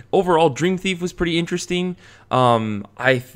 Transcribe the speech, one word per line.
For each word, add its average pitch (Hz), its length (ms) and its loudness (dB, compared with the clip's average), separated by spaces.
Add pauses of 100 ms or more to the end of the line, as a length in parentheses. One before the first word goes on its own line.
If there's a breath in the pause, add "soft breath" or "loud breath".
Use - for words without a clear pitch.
(120)
overall, 175 380 4
Dream 170 300 -2
Thief 185 200 -4
was 175 140 -6
pretty 170 240 -2
interesting. 180 580 -4 (360 loud breath)
Um, 113 560 0 (100)
I, 127 260 0 (120)